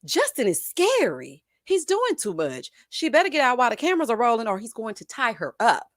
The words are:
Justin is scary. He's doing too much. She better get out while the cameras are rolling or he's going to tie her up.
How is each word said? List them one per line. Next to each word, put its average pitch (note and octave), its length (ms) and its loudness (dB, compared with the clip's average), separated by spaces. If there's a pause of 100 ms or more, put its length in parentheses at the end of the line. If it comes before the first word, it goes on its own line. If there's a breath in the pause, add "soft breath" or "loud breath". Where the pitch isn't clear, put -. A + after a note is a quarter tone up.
Justin D4 440 0
is F3 180 0
scary. F#3 760 0 (220)
He's F#4 200 0
doing G#4+ 360 0
too G#3 140 -6
much. D#3+ 360 -6 (180 soft breath)
She - 200 -4
better D#4 200 4
get D4 140 0
out B3+ 160 2
while B3 120 4
the A3 60 -4
cameras D#4+ 340 0
are A#3 60 2
rolling A3+ 320 0
or G3 100 -2
he's A3 140 -12
going A3 240 -10
to - 80 -20
tie B3 280 -2
her E3 280 -8
up. G#3 260 4 (100)